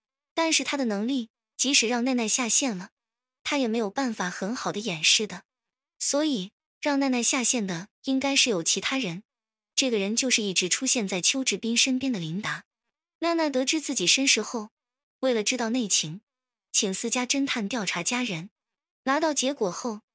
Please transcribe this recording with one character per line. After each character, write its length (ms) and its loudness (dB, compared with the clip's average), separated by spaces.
但 200 0
是 100 2
他 140 -2
的 80 -2
能 200 -2
力 240 -2
即 160 2
使 160 4
让 160 0
奈 80 0
奈 120 0
下 220 0
线 300 2
了， 140 -12
他 140 -2
也 100 2
没 100 0
有 120 0
办 240 -2
法 160 -4
很 260 -4
好 160 -4
的 80 -6
掩 240 -4
饰 240 4
的， 160 -14
所 240 0
以 280 -2
让 220 2
奈 80 2
奈 120 2
下 220 2
线 240 2
的 220 -6
应 140 0
该 160 0
是 160 4
有 140 0
其 160 2
他 180 -2
人， 260 -4
这 140 0
个 80 2
人 180 0
就 140 0
是 140 2
一 100 -2
直 160 0
出 160 0
现 220 2
在 120 -2
邱 240 2
志 140 0
斌 180 -2
身 220 4
边 140 -2
的 80 -2
琳 220 -4
达。 240 -6
娜 140 0
娜 160 2
得 160 0
知 160 0
自 140 -4
己 100 0
身 220 4
世 140 4
后， 280 -8
为 120 2
了 100 2
知 140 0
道 120 -2
内 180 0
情， 340 0
请 220 0
私 160 -2
家 160 0
侦 220 0
探 200 -2
调 180 -4
查 180 -2
家 180 0
人。 280 -4
拿 160 0
到 140 2
结 200 0
果 180 -2
后， 300 -6